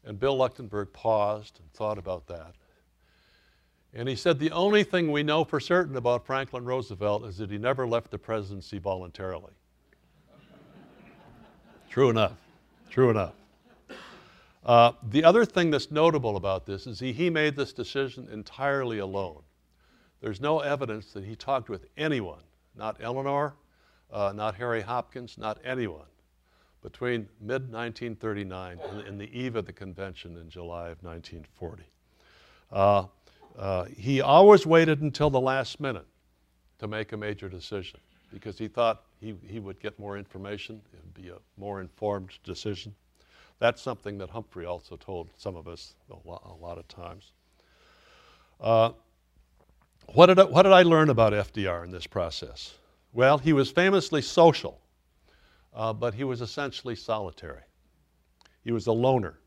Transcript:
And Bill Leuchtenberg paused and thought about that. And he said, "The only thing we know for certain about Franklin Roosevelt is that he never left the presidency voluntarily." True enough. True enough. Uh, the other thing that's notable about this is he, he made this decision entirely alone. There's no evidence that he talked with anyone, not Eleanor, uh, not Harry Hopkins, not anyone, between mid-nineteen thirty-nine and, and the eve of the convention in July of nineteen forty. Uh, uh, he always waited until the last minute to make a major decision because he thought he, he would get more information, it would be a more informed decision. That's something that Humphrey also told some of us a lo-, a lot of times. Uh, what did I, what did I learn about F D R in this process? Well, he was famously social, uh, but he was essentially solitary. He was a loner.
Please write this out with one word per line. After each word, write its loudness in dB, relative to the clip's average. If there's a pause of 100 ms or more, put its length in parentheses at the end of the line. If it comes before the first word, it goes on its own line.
And -12
Bill 0
Leuchtenberg -2
paused -2
and -20
thought -4
about -8
that. -16 (1400)
And -8
he -6
said, 2
"The -2
only 2
thing 0
we 0
know 2
for -4
certain 0
about 0
Franklin -6
Roosevelt -2
is -8
that -8
he -6
never -2
left -2
the -10
presidency -8
voluntarily." -8 (2250)
True 4
enough. 0 (520)
True 4
enough. 0 (1300)
Uh, 8 (200)
the 2
other 8
thing 0
that's -2
notable 2
about -4
this -10
is -14
he, -6
he -2
made 0
this -4
decision -8
entirely -6
alone. -6 (800)
There's -8
no 0
evidence -6
that -14
he -14
talked -4
with -10 (100)
anyone, -4 (340)
not -10
Eleanor, -4 (580)
uh, -2
not -4
Harry -4
Hopkins, -8
not -8
anyone, -8 (760)
between -8 (100)
mid-nineteen -8
thirty-nine -8 (100)
and, -12
and -14
the -14
eve -8
of -4
the -18
convention -14
in -20
July -12
of -18
nineteen -16
forty. -16 (880)
Uh, 4 (520)
uh, -4 (100)
he -2
always 10
waited 4
until 0
the 2
last -4
minute -8 (720)
to -10
make -8
a -10
major -8
decision -12 (320)
because -14
he -8
thought -2 (180)
he, -12 (140)
he -12
would -14
get -12
more -12
information, -14 (100)
it -20
would -20
be -20
a -20 (180)
more -10
informed -6 (120)
decision. -10 (640)
That's 0
something -10
that -12
Humphrey -14
also -12
told -14
some -12
of -16
us -18 (160)
a -20 (120)
lo-, -18 (180)
a -20
lot -14
of -20
times. -18 (1300)
Uh, 4 (1160)
what 10
did 8
I, 12
what 6
did 8
I 10
learn 6
about 6
F -2
D -4
R -4
in -14
this -12
process? -8 (400)
Well, 4
he 2
was 4
famously 2
social, 4 (920)
uh, -4
but -4
he -6
was -6
essentially -8
solitary. -8 (1040)
He -2
was -2
a 2
loner. 2